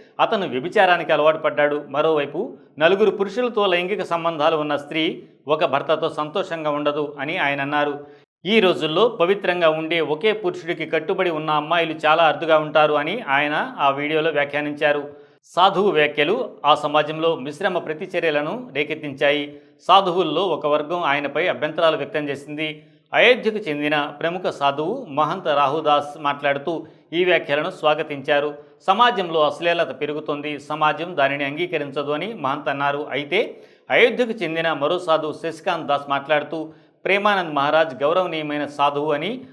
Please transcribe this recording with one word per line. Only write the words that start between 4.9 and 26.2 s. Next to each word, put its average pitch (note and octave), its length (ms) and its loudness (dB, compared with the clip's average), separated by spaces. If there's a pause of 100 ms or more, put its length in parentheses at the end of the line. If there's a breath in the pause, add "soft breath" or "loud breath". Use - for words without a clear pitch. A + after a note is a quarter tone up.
ఒక D#3 180 2
భర్తతో D3 440 0
సంతోషంగా D3+ 600 -4
ఉండదు D3 500 -2
అని D3+ 180 -6
ఆయన C#3+ 240 0
అన్నారు. D3 320 0 (520 loud breath)
ఈ A3 140 4
రోజుల్లో F3 480 2
పవిత్రంగా F3+ 600 2
ఉండే D#3+ 320 -2
ఒకే D3+ 320 0
పురుషుడికి E3+ 520 -4
కట్టుబడి E3 440 -2
ఉన్న D#3 200 -4
అమ్మాయిలు D#3 440 0
చాలా D#3 300 4
అరుదుగా D#3 340 4
ఉంటారు D3+ 360 4
అని E3 340 -2
ఆయన D3+ 520 0
ఆ C#3+ 100 4
వీడియోలో D3+ 420 0
వ్యాఖ్యానించారు. D3 720 0 (400 loud breath)
సాధువు F#3 480 2
వ్యాఖ్యలు D3+ 580 2 (160)
ఆ D3 100 6
సమాజంలో D#3 600 0
మిశ్రమ D3+ 420 -4
ప్రతిచర్యలను E3 960 -4
రేకెత్తించాయి. D3 840 -2 (300 loud breath)
సాధువుల్లో F3 540 4
ఒక D3+ 260 -2
వర్గం D3+ 320 0
ఆయనపై D3 480 -2
అభ్యంతరాలు D#3 500 0
వ్యక్తం C#3+ 320 -6
చేసింది. D3+ 540 -8 (300 soft breath)
అయోధ్యకు G#3+ 440 4
చెందిన D3 640 -2
ప్రముఖ F3 200 -2 (100)
సాధువు D#3 580 -2
మహంత్ D3+ 360 -2
రాహుదాస్ D3 760 2